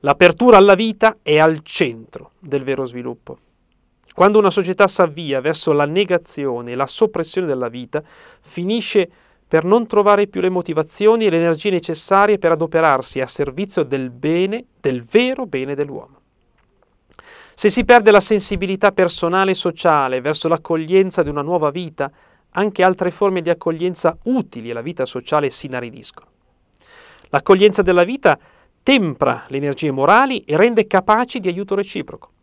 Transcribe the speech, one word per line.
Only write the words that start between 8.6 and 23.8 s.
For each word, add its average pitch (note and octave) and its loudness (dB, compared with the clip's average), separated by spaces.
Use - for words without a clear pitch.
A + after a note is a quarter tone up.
per D#3+ 0
non A3 2
trovare G3+ 2
più F#3+ -8
le F3+ 0
motivazioni F#3 0
e F#3+ 2
le E3 0
energie E3+ 0
necessarie F#3+ 0
per E3+ 0
adoperarsi D#3+ 0
a C3 -4
servizio D3 -6
del C3 -6
bene, F3 -4
del B2 -4
vero B3+ -4
bene C#3 -8
dell'uomo. C#3+ -10
Se - 2
si A#3 0
perde A#3+ 6
la G3+ 8
sensibilità F#3+ 0
personale F#3 0
e - 0
sociale D3 0
verso D3 -4
l'accoglienza E3 0
di D3 -2
una D3 -6
nuova D#3 -2
vita, D3+ -8
anche G3 -2
altre F#3 2
forme F#3+ -2
di E3 -2
accoglienza E3 -2